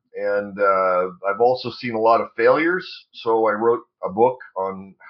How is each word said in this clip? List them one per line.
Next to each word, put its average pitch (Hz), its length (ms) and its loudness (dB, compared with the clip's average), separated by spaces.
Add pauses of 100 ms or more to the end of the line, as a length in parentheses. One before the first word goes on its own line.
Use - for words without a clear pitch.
(140)
And, 101 460 -4
uh, 92 480 2 (180)
I've 101 140 -4
also 127 300 2
seen 120 240 -10
a 110 40 -4
lot 113 220 4
of - 160 -6
failures. 156 500 2 (260)
So 113 360 0
I 107 40 0
wrote 113 280 0 (240)
a 92 60 -6
book 120 280 2 (160)
on 95 400 -8 (160)